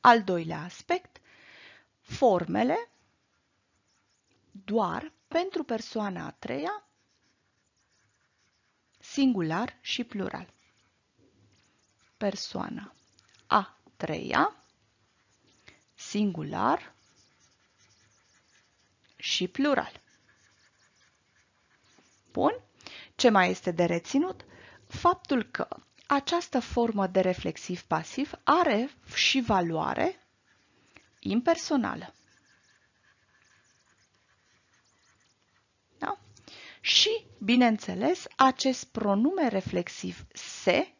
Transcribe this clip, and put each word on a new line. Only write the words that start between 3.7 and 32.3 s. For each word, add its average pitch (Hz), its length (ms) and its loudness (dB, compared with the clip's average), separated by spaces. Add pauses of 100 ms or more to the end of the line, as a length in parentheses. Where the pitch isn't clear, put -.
doar 202 600 -2 (160)
pentru 359 360 -2
persoana 208 640 -6
a 170 60 -10
treia, 349 520 -8 (2250)
singular 202 840 0
și - 220 -6
plural. - 500 -8 (1600)
Persoana 196 760 -6 (540)
a - 300 0 (200)
treia, - 580 -2 (1400)
singular 185 1000 -2 (2250)
și - 320 -4
plural. - 540 -2 (2250)
Bun. 466 300 0 (540)
Ce 254 140 6
mai 190 200 6
este 185 220 -4
de 170 140 2
reținut? 262 600 -2 (420)
Faptul 311 560 0
că - 240 -6 (400)
această 285 520 0
formă 226 480 0
de 190 120 2
reflexiv 180 640 -2
pasiv 170 500 -4 (120)
are 285 460 4 (260)
și - 260 2
valoare 185 760 0 (1000)
impersonală. 247 960 0 (3750)